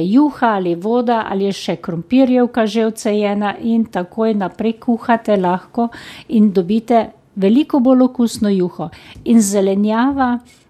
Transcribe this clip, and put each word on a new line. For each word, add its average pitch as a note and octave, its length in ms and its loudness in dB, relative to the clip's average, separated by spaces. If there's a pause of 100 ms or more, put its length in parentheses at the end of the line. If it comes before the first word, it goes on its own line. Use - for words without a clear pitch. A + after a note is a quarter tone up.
juha B3+ 440 2
ali F#3+ 280 0
voda A3+ 480 -2
ali G3 220 -4
je G3 80 -2
še F#3+ 240 -6
krompirjevka B3 880 0
že A3 200 -2
odcejena G#3 720 -2
in A3+ 280 0
takoj A3 480 -4
naprej G#3 420 -4
kuhate A3+ 640 -2
lahko F#3 500 -2 (380)
in G#3+ 260 2
dobite G#3+ 480 0 (320)
veliko A#3 480 2
bolj B3+ 240 4
okusno A#3+ 460 -2
juho. F3+ 400 -2 (320)
In A#3 200 4
zelenjava G#3+ 880 0 (400)